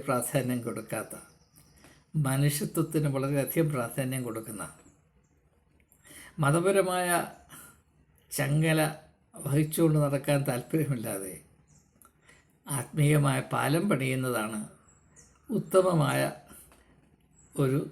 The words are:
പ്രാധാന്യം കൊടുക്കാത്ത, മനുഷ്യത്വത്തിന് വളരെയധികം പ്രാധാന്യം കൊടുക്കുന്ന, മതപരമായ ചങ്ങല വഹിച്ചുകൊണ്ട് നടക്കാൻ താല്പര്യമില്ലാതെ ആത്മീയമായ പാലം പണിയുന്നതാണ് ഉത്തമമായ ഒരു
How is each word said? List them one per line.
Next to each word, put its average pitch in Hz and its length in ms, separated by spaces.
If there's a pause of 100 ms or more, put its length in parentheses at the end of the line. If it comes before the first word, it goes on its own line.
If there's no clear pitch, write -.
പ്രാധാന്യം 123 640
കൊടുക്കാത്ത, 110 480 (1120)
മനുഷ്യത്വത്തിന് 147 880
വളരെയധികം 139 600
പ്രാധാന്യം 127 540
കൊടുക്കുന്ന, 107 360 (1800)
മതപരമായ 180 640 (1200)
ചങ്ങല 156 480 (540)
വഹിച്ചുകൊണ്ട് 151 680
നടക്കാൻ 143 340 (100)
താല്പര്യമില്ലാതെ 120 880 (1300)
ആത്മീയമായ 143 720 (140)
പാലം 135 360
പണിയുന്നതാണ് 131 720 (880)
ഉത്തമമായ 170 720 (1300)
ഒരു 135 240 (140)